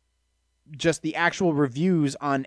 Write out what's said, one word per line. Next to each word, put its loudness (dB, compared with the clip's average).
just -2
the -6
actual 0
reviews 2
on -2